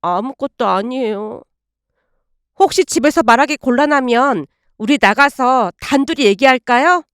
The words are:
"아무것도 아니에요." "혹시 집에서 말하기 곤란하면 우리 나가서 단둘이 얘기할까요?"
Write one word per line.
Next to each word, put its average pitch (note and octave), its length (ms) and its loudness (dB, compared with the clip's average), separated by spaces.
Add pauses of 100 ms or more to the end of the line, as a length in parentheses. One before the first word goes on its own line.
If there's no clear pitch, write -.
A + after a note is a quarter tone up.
"아무것도 A#3+ 640 -6
아니에요." G#3+ 720 -6 (1160)
"혹시 F#4+ 280 2
집에서 D4 380 0
말하기 B3+ 340 2
곤란하면 B3+ 880 0 (320)
우리 A3+ 240 0
나가서 B3 720 2 (100)
단둘이 C#4+ 440 -2
얘기할까요?" B3+ 800 2 (100)